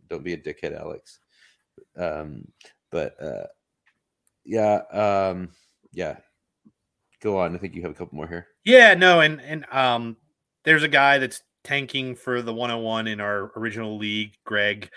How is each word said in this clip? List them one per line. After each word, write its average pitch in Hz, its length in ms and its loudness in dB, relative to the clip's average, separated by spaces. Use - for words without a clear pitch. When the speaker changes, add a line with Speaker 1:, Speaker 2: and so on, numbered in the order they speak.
Speaker 1:
Don't 78 140 -10
be 87 100 -8
a 78 40 -8
dickhead, 73 420 -10
Alex. - 400 -16
Um, 78 560 -8
but, - 300 -6
uh, 52 260 -10
yeah, 107 340 2
um, 95 600 -2
yeah. 80 260 -8
Go 101 180 -2
on. 87 160 -2
I - 40 -8
think 98 160 -12
you 85 80 -12
have 82 80 -6
a 73 40 -14
couple - 200 -14
more 76 120 -12
here. 85 200 -12
Speaker 2:
Yeah, 226 300 10
no, 180 260 6
and, 151 200 2
and, 147 300 -12
um, 120 460 -2
there's 156 180 4
a 156 40 2
guy 139 300 6
that's 131 240 -4
tanking 131 520 -6
for 123 260 -4
the 113 120 -6
one 120 180 -6
oh 117 80 -4
one 113 280 -4
in 107 140 -6
our 104 360 -4
original 107 400 -8
league, 107 380 -6
Greg, 104 520 -2